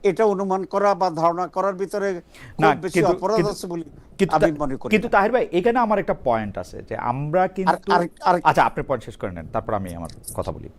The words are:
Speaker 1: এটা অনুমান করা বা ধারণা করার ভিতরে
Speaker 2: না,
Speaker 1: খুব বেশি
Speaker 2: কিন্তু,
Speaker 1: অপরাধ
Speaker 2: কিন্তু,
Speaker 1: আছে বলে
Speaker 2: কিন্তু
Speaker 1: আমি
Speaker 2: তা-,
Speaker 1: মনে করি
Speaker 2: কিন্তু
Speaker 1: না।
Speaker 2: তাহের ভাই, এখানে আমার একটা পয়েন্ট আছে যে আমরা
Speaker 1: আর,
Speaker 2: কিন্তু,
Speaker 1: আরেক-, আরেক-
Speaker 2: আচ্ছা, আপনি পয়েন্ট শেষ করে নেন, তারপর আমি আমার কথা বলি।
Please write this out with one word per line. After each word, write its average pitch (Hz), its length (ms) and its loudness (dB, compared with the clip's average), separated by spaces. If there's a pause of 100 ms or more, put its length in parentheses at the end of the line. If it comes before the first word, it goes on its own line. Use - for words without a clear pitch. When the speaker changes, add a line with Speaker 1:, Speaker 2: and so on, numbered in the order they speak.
Speaker 1:
এটা 202 220 2
অনুমান 196 400 0
করা 202 300 2
বা 185 160 0
ধারণা 170 360 0
করার 190 280 -2
ভিতরে 196 460 -4 (400)
Speaker 2:
না, 156 120 2
Speaker 1:
খুব 139 100 -4
বেশি 185 100 -6
Speaker 2:
কিন্তু, 180 200 2
Speaker 1:
অপরাধ 185 240 0
Speaker 2:
কিন্তু, 202 160 0
Speaker 1:
আছে - 140 -10
বলে 170 180 -8 (340)
Speaker 2:
কিন্তু 185 180 2
Speaker 1:
আমি 156 160 4
Speaker 2:
তা-, 147 80 -8
Speaker 1:
মনে 135 160 -2
করি - 140 -6
Speaker 2:
কিন্তু 214 180 2
Speaker 1:
না। - 40 -2
Speaker 2:
তাহের 214 200 4
ভাই, 240 200 2
এখানে 233 260 2
আমার 214 200 2
একটা 196 160 -2
পয়েন্ট 110 440 -2
আছে - 300 -10
যে 113 80 -6
আমরা 147 460 0
Speaker 1:
আর, 190 60 2
Speaker 2:
কিন্তু, 185 440 0
Speaker 1:
আরেক-, 175 320 0
আরেক- 175 240 4
Speaker 2:
আচ্ছা, 151 140 4
আপনি 135 220 0
পয়েন্ট 123 200 -2
শেষ 113 120 -14
করে 101 160 -6
নেন, 82 200 -10
তারপর 110 220 -2
আমি 92 200 -4
আমার 82 160 -10 (240)
কথা 92 180 -4
বলি। - 160 -12 (100)